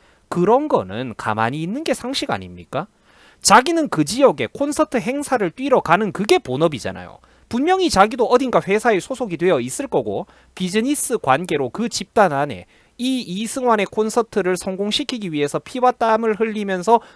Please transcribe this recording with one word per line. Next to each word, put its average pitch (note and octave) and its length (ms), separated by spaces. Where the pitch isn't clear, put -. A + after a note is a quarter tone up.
그런 A3+ 400
거는 A2 480
가만히 A2+ 460
있는 A3+ 220
게 C#4 100
상식 B3+ 360
아닙니까? F#2 580
자기는 C#4 480
그 D3+ 160
지역에 F3 480
콘서트 D4 460
행사를 A#3 540
뛰러 B3+ 280
가는 F#3+ 320
그게 F4 260
본업이잖아요. A2 800
분명히 E4 400
자기도 A3 380
어딘가 A3+ 340
회사에 G#3 400
소속이 G#3 380
되어 E3 220
있을 B2+ 260
거고 A#2+ 400
비즈니스 A3 640
관계로 C#3 540
그 A3+ 180
집단 - 440
안에 C#3 340
이 B3+ 220
이승환의 G#3+ 640
콘서트를 A3 680
성공시키기 G3+ 760
위해서 D3 280
피와 B3 320
땀을 A3 480
흘리면서 G#3+ 600